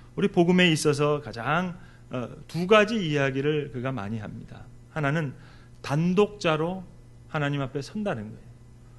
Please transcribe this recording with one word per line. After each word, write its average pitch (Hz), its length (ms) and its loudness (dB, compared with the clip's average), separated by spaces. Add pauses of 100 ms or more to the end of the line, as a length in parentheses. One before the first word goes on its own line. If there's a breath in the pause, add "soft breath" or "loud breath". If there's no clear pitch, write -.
(140 soft breath)
우리 202 140 0
복음에 180 420 6
있어서 147 500 2
가장, 143 580 -4 (320 loud breath)
어, 120 180 -6 (180)
두 170 200 -6
가지 208 420 4
이야기를 143 640 0
그가 127 180 -4
많이 110 280 -6
합니다. - 480 -14 (240)
하나는 147 420 -2 (500 loud breath)
단독자로 180 1000 0 (440)
하나님 143 340 -2
앞에 135 180 -6
선다는 135 500 -6
거예요. - 200 -18 (480 soft breath)